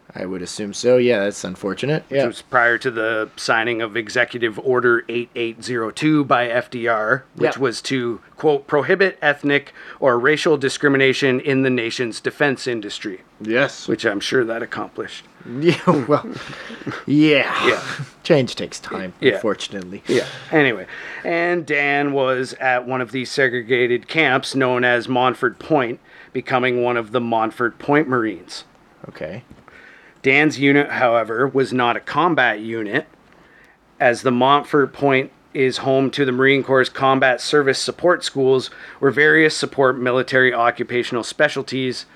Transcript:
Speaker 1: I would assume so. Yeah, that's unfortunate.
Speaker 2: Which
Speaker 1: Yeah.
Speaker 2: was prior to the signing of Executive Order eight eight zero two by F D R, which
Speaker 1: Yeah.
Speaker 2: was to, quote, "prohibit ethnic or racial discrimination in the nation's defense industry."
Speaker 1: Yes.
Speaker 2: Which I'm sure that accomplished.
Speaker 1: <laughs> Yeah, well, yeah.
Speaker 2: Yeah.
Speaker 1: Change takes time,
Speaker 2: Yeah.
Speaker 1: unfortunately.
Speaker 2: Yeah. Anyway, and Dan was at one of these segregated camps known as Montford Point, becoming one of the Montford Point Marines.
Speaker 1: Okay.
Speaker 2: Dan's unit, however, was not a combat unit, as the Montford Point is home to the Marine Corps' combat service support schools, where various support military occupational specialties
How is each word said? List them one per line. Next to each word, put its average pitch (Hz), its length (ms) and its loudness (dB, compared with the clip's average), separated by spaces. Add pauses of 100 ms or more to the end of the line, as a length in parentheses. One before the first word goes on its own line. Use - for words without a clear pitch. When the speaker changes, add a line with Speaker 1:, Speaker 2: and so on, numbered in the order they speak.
(160)
Speaker 1:
I 92 100 -8
would 92 160 -8
assume 101 320 -10
so. 123 220 4
Yeah, 120 240 4
that's 101 220 -4
unfortunate. 98 680 -4
Speaker 2:
Which 135 100 -2
Speaker 1:
Yeah. 131 100 2
Speaker 2:
was - 140 -10
prior 117 360 2
to 131 120 -6
the 110 460 -4
signing 117 460 -2
of 107 140 -6
Executive 117 640 -4
Order 123 480 2
eight 120 280 -6
eight 117 260 -6
zero 113 300 -4
two 151 320 2
by 123 240 2
F 120 220 -2
D 117 180 -4
R, 113 360 0 (120)
which - 200 0
Speaker 1:
Yeah. 123 60 -6
Speaker 2:
was 117 200 0
to, 120 380 -4 (160)
quote, 147 300 0
"prohibit 175 560 2
ethnic 143 500 0 (280)
or 123 180 4
racial 147 380 2
discrimination 135 840 2
in 135 240 0
the 131 80 2
nation's 117 500 -2
defense 135 460 -2
industry." 104 540 -6 (200)
Speaker 1:
Yes. 117 480 -2
Speaker 2:
Which - 160 -2
I'm 101 160 0
sure 131 240 0
that 113 160 -6
accomplished. 107 680 -10
Speaker 1:
<laughs> - 60 -20 (260)
Yeah, 156 480 0
well, 143 180 0 (800)
yeah. 143 640 2
Speaker 2:
Yeah. 110 140 0 (400)
Speaker 1:
Change 135 340 2
takes - 240 -8
time, 95 400 -10
Speaker 2:
Yeah. 123 140 4
Speaker 1:
unfortunately. 98 720 -6
Speaker 2:
Yeah. - 180 0 (260)
Anyway, 127 360 2 (360)
and 175 440 -2
Dan 143 480 0
was 127 400 0
at 123 320 0
one 127 160 -2
of 117 100 -8
these 127 180 -6
segregated 120 800 2
camps 135 460 0
known 127 300 2
as 120 220 2
Montford 123 520 0
Point, 127 420 -2 (320)
becoming 127 500 0
one 120 140 0
of 107 160 -4
the 123 80 0
Montford 113 580 -2
Point 147 300 2
Marines. 110 560 -4 (420)
Speaker 1:
Okay. 95 360 -12 (800)
Speaker 2:
Dan's 135 360 4
unit, 139 340 4
however, 117 540 2
was 131 280 0
not 120 240 2
a - 20 -10
combat 135 600 0
unit, 113 460 -6 (920)
as 120 220 2
the 127 80 0
Montford 135 640 2
Point 135 360 0 (220)
is 131 260 0
home 135 320 0
to 143 140 -2
the 131 80 0
Marine 135 320 2
Corps' 131 240 2
combat 135 520 2
service 135 380 2
support 165 460 0
schools, 131 440 2 (300)
where 135 120 2
various 151 440 4
support 131 440 0
military 127 560 2
occupational 117 680 -2
specialties 131 920 -2